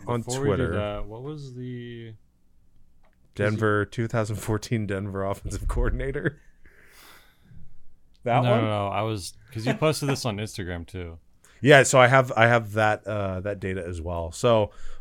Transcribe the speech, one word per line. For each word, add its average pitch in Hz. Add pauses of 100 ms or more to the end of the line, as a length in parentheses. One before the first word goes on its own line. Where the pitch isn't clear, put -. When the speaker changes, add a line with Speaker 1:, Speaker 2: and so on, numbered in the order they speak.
Speaker 1:
On 120
Speaker 2:
before 123
we 139
do 95
Speaker 1:
Twitter. 82
Speaker 2:
that, 104
what 110
was 143
the 120 (1200)
Speaker 1:
Denver, 104
two 113
thousand 110
fourteen 107
Denver 98
offensive 98
coordinator. 127 (1800)
That 117
Speaker 2:
No, 123
Speaker 1:
one? 117
Speaker 2:
no, 110
no. 104
I 98
was, 110 (180)
'cause 110
you -
posted 151
this 135
on 107
Instagram 90
too. 85 (420)
Speaker 1:
Yeah, 135
so 131
I 123
have, 127
I 113
have 110
that, 107
uh, 98
that 98
data 95
as 87
well. 82
So, 113 (300)